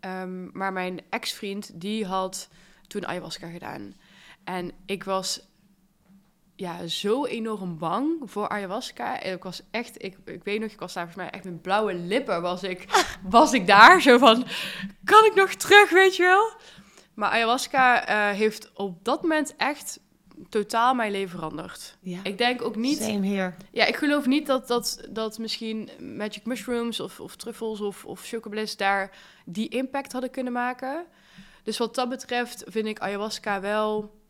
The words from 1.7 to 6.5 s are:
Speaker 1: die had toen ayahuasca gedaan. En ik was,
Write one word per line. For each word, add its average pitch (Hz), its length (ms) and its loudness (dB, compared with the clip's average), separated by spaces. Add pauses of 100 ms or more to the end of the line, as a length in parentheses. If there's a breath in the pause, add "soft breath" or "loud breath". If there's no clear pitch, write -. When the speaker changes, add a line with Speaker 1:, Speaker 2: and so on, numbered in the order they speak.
Speaker 1:
die 214 260 -4
had 185 420 -6 (380 soft breath)
toen - 200 -8
ayahuasca 170 420 -10
gedaan. 170 460 -14 (500 loud breath)
En 180 280 -8 (140)
ik 185 180 -8
was, 190 360 -4 (1160)